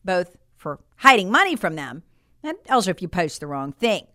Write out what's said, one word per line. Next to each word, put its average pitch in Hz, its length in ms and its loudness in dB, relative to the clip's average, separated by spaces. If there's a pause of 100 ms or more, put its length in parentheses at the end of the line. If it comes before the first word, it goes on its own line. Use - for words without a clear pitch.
both 180 320 -2 (220)
for 147 240 -10 (160)
hiding 220 340 4
money 339 240 2
from 165 200 -4
them 139 280 -12 (400)
and 320 140 -8 (120)
also 208 220 2
if 180 100 -6
you 175 60 -8
post 165 320 -4
the 147 80 -12
wrong 139 240 -8
thing. 214 440 -2